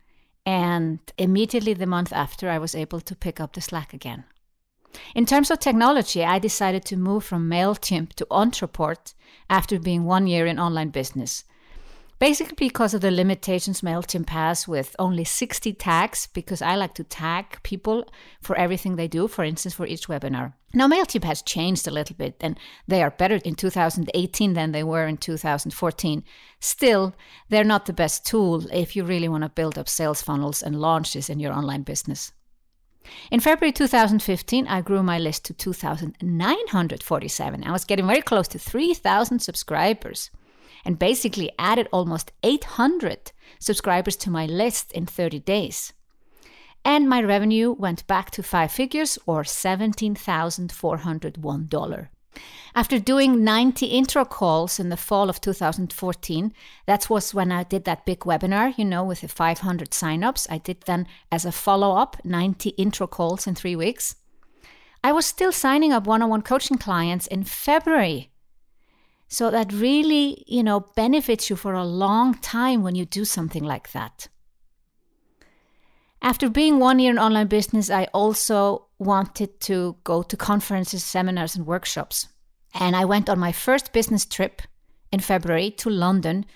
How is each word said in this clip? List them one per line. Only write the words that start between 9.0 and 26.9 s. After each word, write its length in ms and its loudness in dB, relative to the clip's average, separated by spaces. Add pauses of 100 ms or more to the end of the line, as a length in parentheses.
after 300 2
being 260 0
one 220 4
year 200 2
in 120 -2
online 320 -2
business. 540 -6 (760)
Basically 380 2
because 380 0
of 60 -2
the 100 2
limitations 680 0
MailChimp 480 -4
has 400 -2
with 300 -4
only 260 0
sixty 480 -4
tags, 560 0
because 340 -8
I 140 0
like 180 -4
to 100 -10
tag 600 -8
people 440 -4 (320)
for 160 -4
everything 380 0
they 140 -2
do, 180 0
for 180 -4
instance, 300 -6
for 120 -6
each 200 -8
webinar. 460 -6 (200)
Now, 140 4
MailChimp 380 2
has 180 -4
changed 460 -2
a 20 -6
little 240 -6
bit, 260 -6
and 200 -6 (260)
they 160 4
are 80 2
better 340 0
in 120 -4
two 140 -2
thousand 440 0
eighteen 380 0
than 180 0
they 140 -2
were 240 0
in 80 -4
two 200 -6
thousand 360 -2
fourteen. 500 -2 (380)
Still, 560 2 (320)